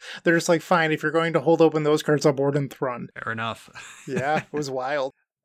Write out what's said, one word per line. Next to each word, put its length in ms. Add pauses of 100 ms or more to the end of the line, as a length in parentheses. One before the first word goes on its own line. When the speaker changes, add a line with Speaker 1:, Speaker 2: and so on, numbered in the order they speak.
(240)
Speaker 1:
They're 120
just 140
like, 140
"Fine, 280
if 120
you're 80
going 220
to 80
hold 200
open 220
those 200
cards, 220
I'll 80
board 220
in 120
Thrun." 460
Speaker 2:
Fair 180
enough. 380 (340)
<laughs> 40
Speaker 1:
Yeah, 300
it 140
was 200
wild. 420 (320)